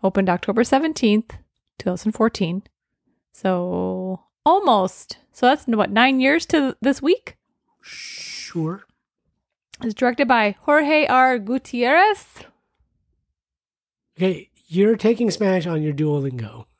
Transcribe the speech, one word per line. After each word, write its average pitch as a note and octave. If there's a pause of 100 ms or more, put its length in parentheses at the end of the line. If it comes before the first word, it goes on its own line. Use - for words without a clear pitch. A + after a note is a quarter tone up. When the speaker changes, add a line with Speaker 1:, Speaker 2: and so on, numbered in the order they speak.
Speaker 1:
opened G3
October G3+
seventeenth, C4 (480)
two -
thousand G3
fourteen. G3 (680)
So F#3 (220)
almost. D4 (140)
So -
that's, C#4+
what, G#3
nine B3+
years C#4+
to C#4+
this C4
week? - (440)
Speaker 2:
Sure. - (1000)
Speaker 1:
It's A3
directed B3
by A3
Jorge D4+
R. B3+
Gutierrez. C4 (1800)
Speaker 2:
Okay, F#3 (160)
you're G3+
taking A3+
Spanish F#3
on E3
your D3+
Duolingo. C3+ (140)